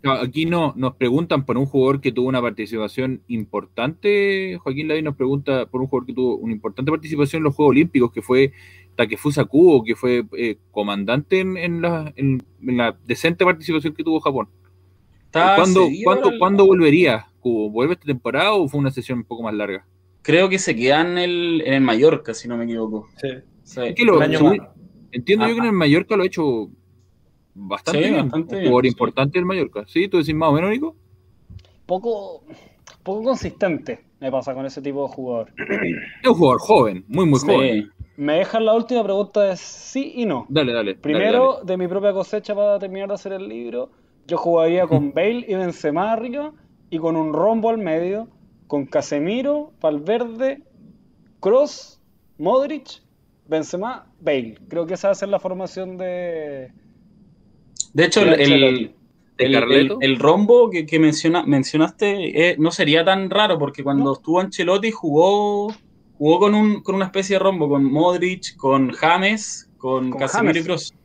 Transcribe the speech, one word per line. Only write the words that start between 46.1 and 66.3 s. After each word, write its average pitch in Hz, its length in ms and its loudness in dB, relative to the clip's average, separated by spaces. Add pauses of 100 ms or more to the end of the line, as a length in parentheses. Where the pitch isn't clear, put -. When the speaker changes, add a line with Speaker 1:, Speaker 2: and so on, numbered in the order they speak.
Speaker 4:
arriba 226 400 -6 (380)
y 170 100 -6
con 165 160 -2
un 156 180 -2
rombo 214 360 0
al 233 80 -2
medio, 190 500 -4 (400)
con 143 180 -4
Casemiro, 233 840 -4 (100)
Valverde, 226 800 -4 (800)
Kroos, - 600 -2 (360)
Modric, 269 640 -2 (460)
Benzema, 180 580 -6 (140)
Bale. 131 360 -4 (120)
Creo 170 180 -6
que 175 100 -6
esa 196 140 -4
va - 40 2
a - 20 0
ser 196 140 -8
la 202 100 -2
formación 185 580 -10
de 165 760 -10 (1200)
Speaker 2:
De 160 120 4
hecho, 202 200 4
Speaker 4:
de 165 80 6
Speaker 2:
el, 151 60 2
el, - 20 4 (220)
Speaker 4:
Ancelotti. 127 200 2 (540)
Speaker 1:
¿De 127 80 2
Speaker 2:
el, 131 100 2
el, 117 40 4
Speaker 1:
Carleto? 131 420 2
Speaker 2:
el 135 180 0
rombo 208 500 6
que, 170 160 -4
que 156 140 0
menciona-, 160 460 2
mencionaste, 165 1040 0
eh, - 60 -2
no 160 140 2
sería 165 340 2
tan 190 240 0
raro, 202 300 2
porque 143 240 -6
cuando 139 220 0
Speaker 4:
No. 139 80 0
Speaker 2:
estuvo 160 260 -2
Ancelotti 190 520 -2
jugó, 202 800 0 (460)
jugó 160 220 4